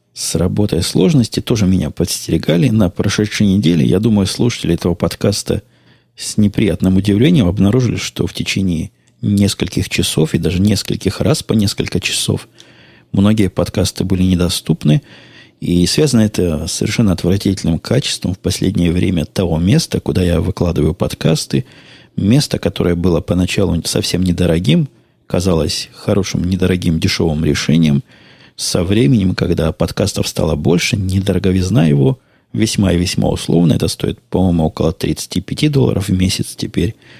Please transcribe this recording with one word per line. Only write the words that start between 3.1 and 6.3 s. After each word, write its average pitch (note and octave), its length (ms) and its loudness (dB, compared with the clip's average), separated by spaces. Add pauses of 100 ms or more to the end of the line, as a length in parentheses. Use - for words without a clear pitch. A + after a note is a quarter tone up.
неделе. F2 400 2
Я F2+ 140 2
думаю, G#2 260 2
слушатели A#2 480 -2
этого F2 200 0
подкаста - 680 -2 (540)
с - 200 -12